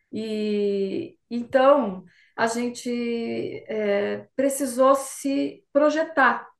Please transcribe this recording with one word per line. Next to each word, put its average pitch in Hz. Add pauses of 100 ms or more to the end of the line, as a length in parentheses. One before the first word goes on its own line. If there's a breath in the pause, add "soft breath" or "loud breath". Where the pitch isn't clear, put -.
(120)
E 208 (120)
então 240 (300 soft breath)
a 226
gente, 240 (800)
é, 208
precisou 269
se 277 (100)
projetar 294 (120)